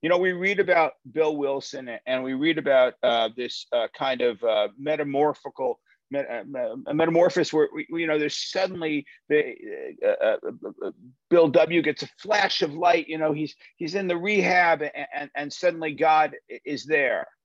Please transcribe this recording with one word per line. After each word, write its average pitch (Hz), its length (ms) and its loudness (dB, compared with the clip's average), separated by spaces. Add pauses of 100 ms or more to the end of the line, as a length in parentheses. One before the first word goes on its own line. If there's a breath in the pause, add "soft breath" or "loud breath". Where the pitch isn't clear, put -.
You 160 80 0
know, 175 80 4
we 185 140 2
read 185 280 -2
about 170 320 2 (180)
Bill 156 240 0
Wilson, 139 540 -6 (180)
and 131 160 -2
we 131 120 -4
read 151 240 0
about, 131 340 4 (100)
uh, 117 320 2
this, 123 380 -8
uh, 117 140 0 (100)
kind 131 240 -4
of, 120 240 -2
uh, 107 240 2 (100)
metamorphical, 143 1000 -2 (300)
met-, 139 200 -4
uh, 113 140 -8
me-, 123 440 -8
a 143 40 -4
metamorphosis 165 600 4
where, 156 180 4
we, 156 160 -8
you 165 180 -4
know, 151 120 0
there's 147 320 -4
suddenly 170 560 -2 (240 loud breath)
the, 147 240 2 (500)
uh, 101 220 2
uh, 110 100 2 (500)
uh, 90 40 -6 (400)
Bill 170 180 6
W 165 320 4
gets 147 220 -2
a 135 60 -10 (120)
flash 202 400 0
of 151 140 -2
light. 170 340 2
You 160 80 -6
know, 156 160 0
he's, 147 220 -6 (220 soft breath)
he's 165 180 -8
in 196 120 -2
the 175 120 -2
rehab, 180 640 2
and, 143 320 -8
and, 143 200 -10
and 143 160 -8
suddenly 165 440 -2
God 156 400 4 (160)
i-, 120 160 -14
is 139 180 -6
there. 131 420 0 (180)